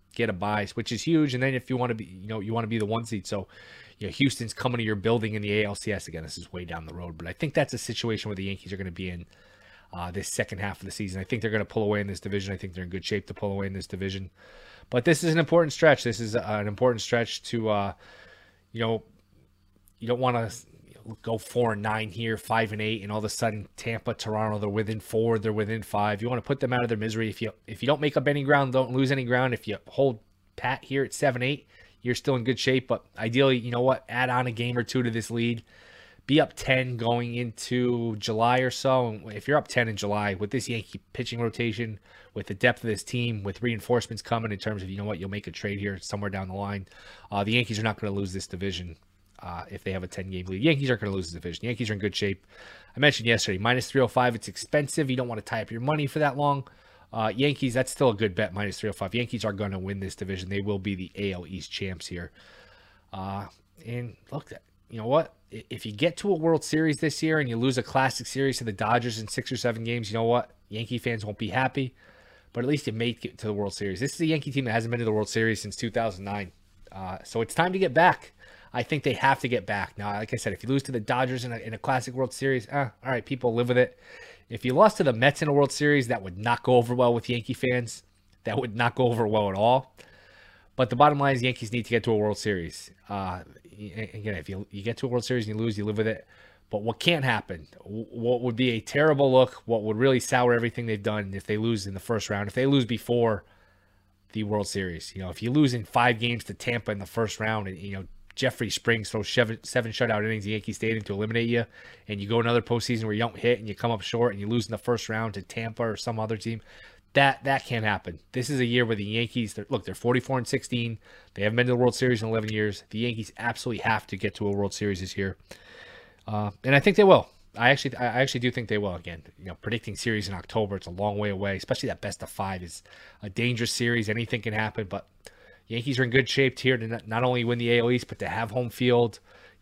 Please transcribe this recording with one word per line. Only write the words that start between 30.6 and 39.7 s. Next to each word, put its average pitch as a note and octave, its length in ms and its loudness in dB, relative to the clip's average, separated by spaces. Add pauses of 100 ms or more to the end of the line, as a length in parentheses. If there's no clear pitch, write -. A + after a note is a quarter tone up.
here C3+ 200 0
at A2 80 -8
seven B2 300 2
eight, C#3 260 -2 (320)
you're A#2+ 140 0
still C#3 200 0
in A#2+ 100 0
good A#2+ 140 2
shape. C3 300 2
But A2+ 160 0 (120)
ideally, B2+ 420 4
you A#2+ 120 -6
know A#2+ 120 0
what? C3 260 2
Add B2 220 0
on B2 160 2
a A#2+ 60 -2
game A#2+ 240 -2
or A#2+ 60 2
two B2+ 200 0
to A#2 80 0
this A2+ 200 -4
lead. A#2 320 0 (640)
Be D3 140 6
up - 140 2
ten B2+ 420 0
going A#2+ 380 0
into A#2+ 800 -2
July A#2 420 2
or B2+ 120 2
so. C3 380 2
And G#2+ 240 -10
if G#2 140 -10
you're D3 120 4
up - 100 -2
ten A#2 200 2